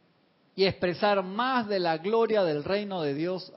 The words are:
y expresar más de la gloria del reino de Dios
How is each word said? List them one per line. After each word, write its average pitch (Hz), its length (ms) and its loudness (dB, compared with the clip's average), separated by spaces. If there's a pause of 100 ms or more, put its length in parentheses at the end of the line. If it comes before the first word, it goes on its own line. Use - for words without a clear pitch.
(540)
y 190 100 2
expresar 196 580 2
más 233 460 -2
de 202 120 0
la 165 180 0
gloria 214 460 2
del 147 200 0
reino 196 380 -2
de 147 120 0
Dios 170 420 -6